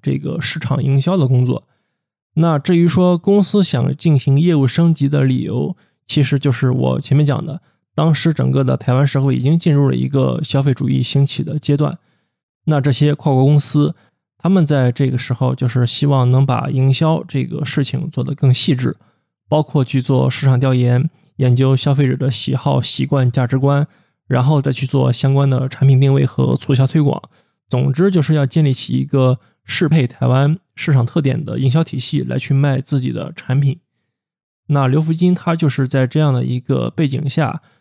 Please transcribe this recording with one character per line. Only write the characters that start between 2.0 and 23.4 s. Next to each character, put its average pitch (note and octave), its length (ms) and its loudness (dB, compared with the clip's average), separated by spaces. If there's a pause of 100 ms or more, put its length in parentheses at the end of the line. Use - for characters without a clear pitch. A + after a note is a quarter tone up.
那 D#3+ 240 2
至 F3 180 0
于 E3+ 120 4
说 F3+ 280 2
公 G3+ 260 2
司 G3+ 200 0
想 C3 340 -2
进 D3+ 220 2
行 C3+ 220 2
业 E3+ 160 2
务 C3+ 100 2
升 E3 260 2
级 C#3+ 160 0
的 C#3+ 140 0
理 C3 200 0
由， C#3+ 340 -4 (320)
其 D3 160 0
实 C#3 160 0
就 C#3+ 100 0
是 B2 220 0
我 B2+ 280 0
前 - 160 0
面 D3 80 4
讲 C#3+ 200 -2
的， E3 160 -10 (340)
当 D#3+ 180 2
时 D#3+ 200 0
整 C3 180 -2
个 C3+ 140 0
的 B2+ 120 0
台 B2+ 180 -2
湾 C#3 120 2
社 C3+ 160 -2
会 C3+ 140 0
已 B2+ 40 -4
经 C#3+ 160 2
进 E3+ 160 0
入 C#3+ 160 4
了 C3 60 0
一 B2+ 140 -2
个 C3 340 0
消 C#3 200 -2
费 C3+ 120 2
主 C3+ 140 -4
义 C3+ 140 0
兴 C#3 220 0
起 - 200 -4
的 D#3 140 -6
阶 C#3+ 180 0
段。 D3+ 220 -2 (640)
那 D3+ 160 0
这 C#3+ 100 0
些 D3 240 2
跨 C#3+ 200 -2
国 C3 100 4
公 D3 160 4
司， D3 340 0 (440)
他 E3 100 -4
们 F#3 160 4
在 C3+ 260 2
这 C3 200 -2
个 B2+ 80 -2
时 - 160 -6
候 C3 200 -2
就 C3 140 -2
是 A#2+ 180 0
希 - 200 -2
望 C3 240 2
能 C3+ 160 4
把 B2 240 -2
营 C3 200 2
销 D#3+ 380 0
这 C3 160 -4
个 - 220 -8
事 C#3+ 180 -2
情 B2 260 -6
做 B2 140 -6
得 C3+ 100 -6
更 C3+ 180 2
细 - 220 0
致， B2+ 220 -4 (500)
包 D3+ 160 0
括 C#3+ 220 -2
去 C3 160 -2
做 C3 300 0
市 - 160 -2
场 C3 120 4
调 C3 140 0
研， B2 380 2 (260)
研 B2+ 180 2
究 C3 220 2
消 C#3+ 180 0
费 C#3 140 2
者 C3 80 -2
的 C3 140 -2
喜 C3+ 260 -4
好、 C3+ 240 -2
习 - 240 -4
惯、 B2+ 260 0
价 B2+ 160 0